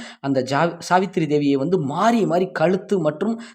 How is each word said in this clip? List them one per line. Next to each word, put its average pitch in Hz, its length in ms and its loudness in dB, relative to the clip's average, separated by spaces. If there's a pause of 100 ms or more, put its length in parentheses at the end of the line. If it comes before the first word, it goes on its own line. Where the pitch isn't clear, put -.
(200)
அந்த 135 220 0
ஜா-, 143 380 0
சாவித்திரி 185 460 0
தேவியை 143 280 2
வந்து 160 260 0
மாறி 185 460 0
மாறி 175 260 0
கழுத்து 190 480 0
மற்றும் 196 420 -2 (140)